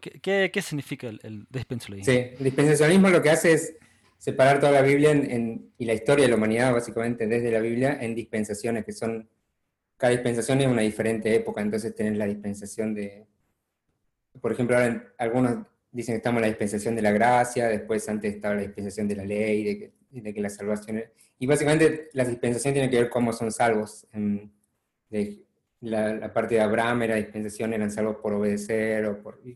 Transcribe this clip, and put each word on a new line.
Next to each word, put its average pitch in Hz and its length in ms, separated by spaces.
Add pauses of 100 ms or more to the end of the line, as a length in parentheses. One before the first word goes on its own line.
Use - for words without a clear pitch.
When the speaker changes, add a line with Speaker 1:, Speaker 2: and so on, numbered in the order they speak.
Speaker 1:
¿Qué, - 200
qué, 190 320
qué 202 100
significa 139 460
el, 107 140
el 110 280
dispensacionalismo? 113 600
Speaker 2:
Sí, 123 60 (200)
el 135 60
dispensacionalismo 151 640
lo 170 140
que 151 80
hace 165 240
es 156 200 (440)
separar 139 420
toda 143 120
la 139 100
Biblia 143 300
en, 139 180
en, 117 480
y 120 80
la 113 80
historia 143 300
de 123 60
la 117 60
humanidad, 110 360
básicamente, 117 540
desde 120 240
la 110 100
Biblia, 123 400
en 117 140
dispensaciones, 107 720
que 107 80
son, 113 360 (680)
cada 123 160
dispensación 123 480
es 139 60
una 120 160
diferente 110 520
época, 107 280
entonces 107 320
tenés 107 240
la 107 80
dispensación 104 680
de, 104 320 (1120)
por 113 120
ejemplo, 120 240
ahora 123 120
en, 113 160 (140)
algunos 120 400 (340)
dicen 120 220
que - 40
estamos 120 200
en 113 40
la 113 60
dispensación 110 480
de 110 60
la 104 100
gracia, 120 560
después 107 400
antes 107 260
estaba 104 220
la 101 60
dispensación 101 440
de 101 100
la 98 80
ley, 104 400
de 104 140
que, 107 140 (180)
de 107 240
que 104 60
la 101 100
salvación 104 480
es, 113 120 (280)
y 127 80
básicamente 156 680
las 127 140
dispensaciones 120 460
tienen 135 160
que 123 80
ver 120 120
cómo 120 220
son 113 200
salvos. 107 600
En, 104 380 (600)
de, 104 340 (360)
la, 110 340
la 107 180
parte 113 240
de 110 60
Abraham 113 400
era 113 140
dispensación, 107 580
eran 104 160
salvos 107 260
por 104 160
obedecer, 107 720
o 101 160
por, - 180 (160)